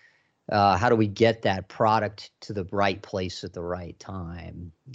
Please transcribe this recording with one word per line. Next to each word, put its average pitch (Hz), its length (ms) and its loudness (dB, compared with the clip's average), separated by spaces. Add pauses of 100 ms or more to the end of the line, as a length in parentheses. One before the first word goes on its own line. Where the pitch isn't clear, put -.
(500)
uh, 101 260 6
how 120 120 2
do 120 80 6
we 110 100 4
get 110 360 2
that 95 260 -2
product 107 600 0 (100)
to - 120 -14
the 101 200 -4
right 101 300 0
place 92 420 -6
at 90 80 -12
the 87 100 -10
right 87 360 -8
time? 85 760 -12 (220)